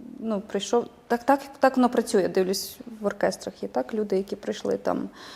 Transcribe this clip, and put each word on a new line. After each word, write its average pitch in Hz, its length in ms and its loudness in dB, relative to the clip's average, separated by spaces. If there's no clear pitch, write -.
ну, 220 220 -2
прийшов, 233 460 0
так, 240 180 -2
так, 277 160 4
так 262 160 4
воно 254 140 6
працює, 233 380 2
дивлюсь, 190 500 0
в 214 60 -4
оркестрах - 560 -2
є 196 60 -4
так, - 260 -2
люди, 208 220 0
які 202 200 -2
прийшли - 400 -4
там, - 320 -2